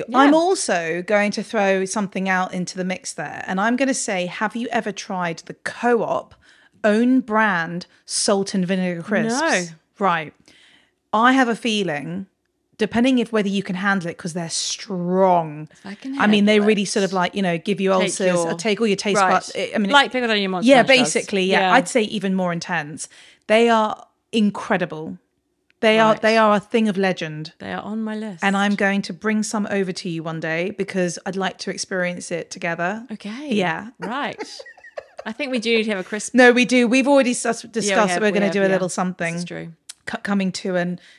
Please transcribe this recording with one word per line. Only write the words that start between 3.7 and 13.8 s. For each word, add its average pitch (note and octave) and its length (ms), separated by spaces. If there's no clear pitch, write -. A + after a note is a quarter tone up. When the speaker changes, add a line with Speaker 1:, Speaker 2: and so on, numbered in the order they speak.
Speaker 2:
gonna C4+ 180
say, F3+ 320
have G3+ 300
you A#3 140
ever A3 220
tried F3+ 540
the - 80
Co-op - 800
own A#3+ 380
brand F#3+ 640
salt - 480
and F#3 120
vinegar F3+ 360
crisps? A3 380
Speaker 1:
No. C4 240
Speaker 2:
Right. E3+ 340
I A#3 220
have C4 140
a A3+ 80
feeling, F#3 720
depending A#3+ 400
if A3+ 140
whether G#3 160
you G3 140
can F#3+ 140
handle G3 320